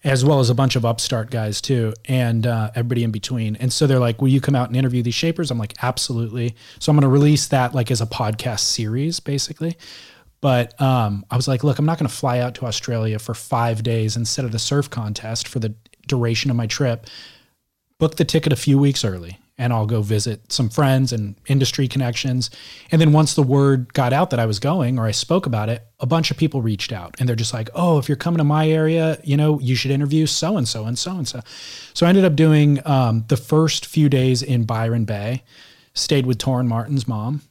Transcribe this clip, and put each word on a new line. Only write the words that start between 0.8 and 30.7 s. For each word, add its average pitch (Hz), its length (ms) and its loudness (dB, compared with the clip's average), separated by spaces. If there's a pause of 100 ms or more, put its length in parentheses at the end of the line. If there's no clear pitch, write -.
upstart 113 460 -2
guys 110 300 -4
too, 117 320 0 (140)
and, 117 400 0
uh, 110 280 0
everybody 120 300 -2
in 113 80 -2
between. 107 440 -4
And 120 160 -2
so - 140 0
they're 135 140 4
like, 117 200 0
"Will 135 80 2
you 131 120 4
come 143 140 0
out 123 140 0
and 120 80 -2
interview 127 260 0
these 117 120 -2
shapers?" 165 360 -2
I'm 120 80 -4
like, 107 240 -6
"Absolutely." 117 720 -4 (260)
So - 100 0
I'm 147 60 6
gonna 143 120 6
release 143 400 4
that, 127 260 0
like, 120 160 0
as 117 100 0
a 113 60 -4
podcast 113 540 -4
series, 131 600 -4
basically. 156 560 -6 (640)
But, 123 400 0
um, 117 500 0
I 120 60 -2
was 123 120 0
like, 131 160 -2
"Look, - 140 2
I'm 151 80 2
not 165 120 0
gonna 151 100 -2
fly 123 300 -2
out 123 180 -4
to 127 100 -8
Australia 110 520 -4
for 113 160 -8
five 117 480 -2
days 110 340 -2
instead 117 280 -4
of 117 80 -6
the 110 80 -4
surf 143 280 -2
contest 110 600 -8
for - 100 -6
the 110 160 -4 (320)
duration 120 440 0
of 120 60 0
my 117 100 -2
trip. 117 400 -2 (920)
Book 156 180 0
the 165 80 2
ticket 151 280 0
a 120 40 2
few 139 220 2
weeks 139 260 2
early, 90 340 -6 (220)
and 123 120 0
I'll 113 140 0
go 110 160 0
visit 104 500 -4
some 120 160 0
friends 131 440 2
and 104 220 -6 (140)
industry 135 400 2
connections." 127 600 -2 (420)
And 160 80 6
then 160 120 6
once 151 220 4
the 156 80 2
word 135 520 2
got 123 180 2
out 165 180 2
that 123 80 0
I 113 80 2
was 104 140 -2
going, 139 360 0
or 113 100 0
I 110 40 0
spoke 175 360 -2
about 110 220 -2
it, 117 160 -6 (140)
a - 80 -4
bunch 165 240 0
of 143 60 -4
people 147 260 0
reached 110 300 -4
out, 87 260 -12
and 127 100 0
they're 120 60 0
just 110 180 -4
like, 110 220 -6
"Oh, 170 240 2
if 131 100 -2
you're 151 60 2
coming 170 240 -2
to 156 60 2
my 151 240 2
area, 160 560 2
you 143 120 0
know, 151 220 2
you 131 160 0
should 131 160 -2
interview 147 360 2
so-and-so 147 600 -2